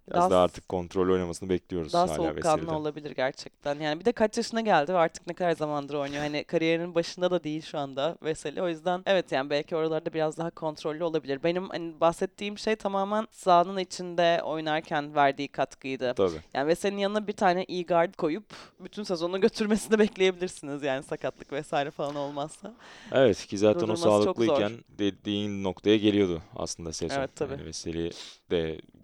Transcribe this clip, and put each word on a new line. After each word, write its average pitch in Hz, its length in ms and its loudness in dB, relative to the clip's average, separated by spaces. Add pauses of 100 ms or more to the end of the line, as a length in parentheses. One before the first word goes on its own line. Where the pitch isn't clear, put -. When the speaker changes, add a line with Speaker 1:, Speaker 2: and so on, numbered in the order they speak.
Speaker 1:
biraz - 140 -2
Speaker 2:
Daha 175 100 4
Speaker 1:
daha 92 80 6
Speaker 2:
s-, 90 40 8
Speaker 1:
artık - 260 -2
kontrollü 90 440 0
oynamasını 92 360 -2
bekliyoruz 90 440 -2
Speaker 2:
daha 175 140 4
Speaker 1:
hala - 80 -2
Speaker 2:
soğukkanlı 156 420 0
Speaker 1:
Veseli'den. 160 160 -4
Speaker 2:
olabilir 151 380 -6
gerçekten. 143 680 -6
Yani 156 200 -2
bir 180 60 -2
de 240 60 2
kaç 214 260 0
yaşına 226 240 -4
geldi 180 320 4
ve 185 40 2
artık 165 300 0
ne 175 60 -6
kadar 175 180 0
zamandır 147 420 -4
oynuyor. 143 300 -4
Hani 147 200 -4
kariyerinin 165 520 0
başında 175 360 0
da 175 120 0
değil 156 180 -6
şu - 180 -10
anda 139 440 -4
Veseli. 151 380 -4
O 180 80 0
yüzden 175 360 -2
evet, 190 260 2
yani 143 180 -2
belki 147 260 -2
oralarda 160 380 -2
biraz 156 240 -2
daha 165 120 -4
kontrollü 156 540 -6
olabilir. 139 400 -2
Benim 180 260 0
hani 165 320 -8
bahsettiğim 190 560 0
şey 214 180 -2
tamamen 202 560 -2
sahanın 180 460 4
içinde 175 640 0
oynarken 151 720 -2
verdiği 143 320 4
katkıydı. 131 680 -4
Speaker 1:
Tabii. 90 240 2 (160)
Speaker 2:
Yani 139 140 0
Veseli'nin 196 340 0
yanına 208 260 0
bir 214 60 -2
tane 185 340 2
E-guard 175 480 0
koyup 175 300 -2 (340)
bütün 185 240 -10
sezonu 185 380 -4
götürmesini 214 580 2
<laughs> - 0 -
bekleyebilirsiniz 180 840 0
yani 139 200 -2
sakatlık - 480 -8
vesaire 147 400 -2
falan 147 240 -6
olmazsa. 147 580 -8 (380)
Speaker 1:
Evet 123 340 4
ki 104 120 -6
zaten 107 220 6
o - 20 0
Speaker 2:
Durdurması 110 220 0
çok 110 100 6
zor. 104 100 6
Speaker 1:
sağlıklıyken 110 480 2 (180)
dediğin 101 760 -4
noktaya 98 340 4
geliyordu 101 440 4 (140)
aslında 82 380 -8
sezon. 107 260 -4
Speaker 2:
Evet, 135 160 -6
tabii. 143 180 -6
Speaker 1:
Yani 107 120 -12
Veseli 82 460 -6 (400)
de 80 260 0 (260)